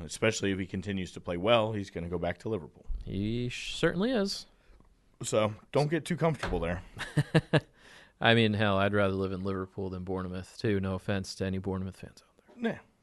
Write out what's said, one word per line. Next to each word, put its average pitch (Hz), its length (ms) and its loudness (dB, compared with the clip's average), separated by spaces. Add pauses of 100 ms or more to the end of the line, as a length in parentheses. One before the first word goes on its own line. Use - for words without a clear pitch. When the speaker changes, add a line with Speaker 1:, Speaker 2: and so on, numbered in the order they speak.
Speaker 1:
especially 104 460 0
if 95 80 -2
he 92 80 -4
continues 95 460 -4
to 92 60 -14
play 87 180 -6
well, 110 360 4
he's 101 160 -6
gonna 85 200 -8
go 87 100 -4
back 87 200 -2
to 110 100 -8
Liverpool. 95 360 -6 (180)
Speaker 2:
He 113 460 -2
sh-, - 260 -8
certainly 175 360 0
is. 202 340 -2 (800)
Speaker 1:
So, 107 300 2 (180)
don't 147 180 2
get 156 160 -2
too 180 100 -2
comfortable 147 440 0
there. 87 240 -2 (500)
Speaker 2:
<laughs> - 280 4 (600)
I 117 140 8
mean, 110 180 6
hell, 101 240 4
I'd 101 160 4
rather 101 220 4
live 95 160 0
in 92 120 -4
Liverpool 95 460 -4
than 92 140 -6
Bournemouth, 92 560 -6
too. 104 200 2
No 95 160 0
offense 95 400 -4
to 98 100 -4
any 95 120 -2
Bournemouth 95 400 -4
fans - 240 -20
out - 400 -20
there. 226 180 -2 (240)